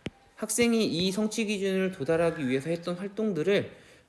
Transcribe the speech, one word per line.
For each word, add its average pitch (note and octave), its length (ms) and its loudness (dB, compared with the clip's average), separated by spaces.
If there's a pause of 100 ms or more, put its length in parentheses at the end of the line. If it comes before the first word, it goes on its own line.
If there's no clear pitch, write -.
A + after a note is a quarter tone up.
(360)
학생이 A3+ 500 2
이 F3+ 260 0
성취 G#3+ 340 0
기준을 F#3+ 480 0
도달하기 D#3+ 540 0
위해서 C3+ 220 0
했던 E3+ 260 -4
활동들을, G3 760 0 (380)